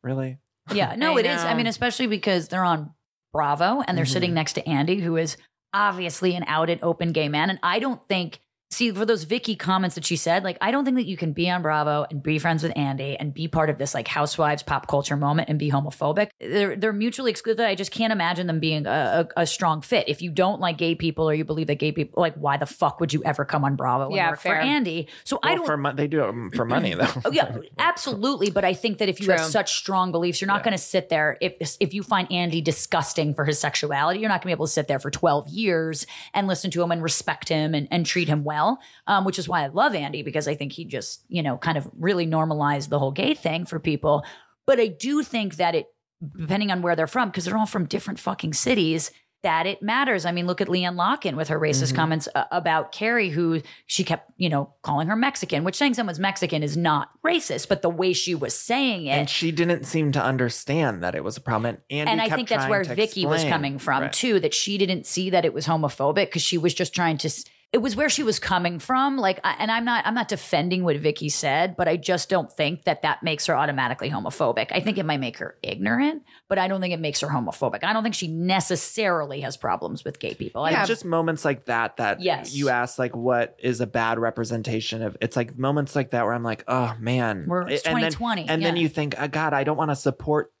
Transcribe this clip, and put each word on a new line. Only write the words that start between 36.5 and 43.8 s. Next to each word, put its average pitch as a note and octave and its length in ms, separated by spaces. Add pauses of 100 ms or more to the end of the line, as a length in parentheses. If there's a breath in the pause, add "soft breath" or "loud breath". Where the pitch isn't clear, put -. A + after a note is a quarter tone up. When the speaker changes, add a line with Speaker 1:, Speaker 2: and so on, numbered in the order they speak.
Speaker 2:
to F3 120
him E3+ 80
and E3 120
respect - 480
him D#3 240
and, C#3+ 160
and E3+ 160
treat F3 220
him D3+ 160
well, D3+ 340 (280 loud breath)
um, F#3+ 180
which F#3+ 140
is E3+ 100
why E3+ 140
I C#3 60
love G#3+ 260
Andy, D3 280
because D3 260
I D3 60
think C#3+ 180
he E3+ 120
just, - 440
you E3+ 140
know, C3+ 160
kind D#3+ 200
of C#3 100 (100)
really F3 280
normalized D3+ 640
the D3 80
whole C3+ 140
gay C#4+ 220
thing E3 320
for E3 140